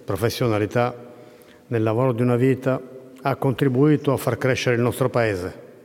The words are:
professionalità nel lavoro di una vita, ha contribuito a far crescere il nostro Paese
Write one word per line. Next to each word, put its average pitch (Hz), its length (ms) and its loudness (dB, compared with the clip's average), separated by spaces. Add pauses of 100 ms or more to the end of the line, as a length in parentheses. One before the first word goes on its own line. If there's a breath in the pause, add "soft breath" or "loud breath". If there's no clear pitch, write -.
professionalità 110 1000 0 (640 loud breath)
nel 117 140 0
lavoro 117 300 2
di 113 100 -2
una 123 140 2
vita, 131 440 0 (420)
ha 139 140 0
contribuito 139 760 2
a 120 40 2
far 113 220 -2
crescere 123 380 0
il 120 60 2
nostro 123 260 0
Paese 104 520 -2 (240)